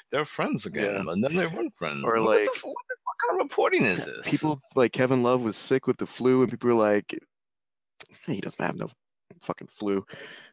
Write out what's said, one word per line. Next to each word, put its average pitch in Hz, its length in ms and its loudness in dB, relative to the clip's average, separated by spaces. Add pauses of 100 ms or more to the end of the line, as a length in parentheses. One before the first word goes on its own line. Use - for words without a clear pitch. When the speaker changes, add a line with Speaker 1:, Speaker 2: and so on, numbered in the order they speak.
(100)
Speaker 1:
they're 147 140 -2
friends 160 400 -4
again, 101 300 -4
Speaker 2:
Yeah. 98 100 -4
Speaker 1:
but 85 160 -2
then 143 160 0
they 180 120 2
weren't 254 260 -8
friends." 71 280 -6
Speaker 2:
Or, 117 200 2
Speaker 1:
What 110 160 4
the - 80 4
Speaker 2:
like, 104 80 0
Speaker 1:
fu-, - 140 -8
what, - 80 -12 (280)
what - 120 -8 (120)
kind 370 100 0
of 370 60 0
reporting 370 400 0
is 92 220 0
Speaker 2:
yeah, 62 100 -8
Speaker 1:
this? - 140 -2
Speaker 2:
people, 147 280 0 (160)
like, 123 180 4
Kevin 127 300 2
Love 123 200 4
was 110 160 0
sick - 280 2
with 127 120 2
the 98 80 -6
flu, 127 340 2
and 120 100 4
people 120 200 -2
were 113 120 4
like, 104 320 2 (1120)
"He 113 140 -4
doesn't - 240 -6
have - 140 -4
no - 100 -8 (540)
fucking - 260 -8
flu." 98 380 -4 (460)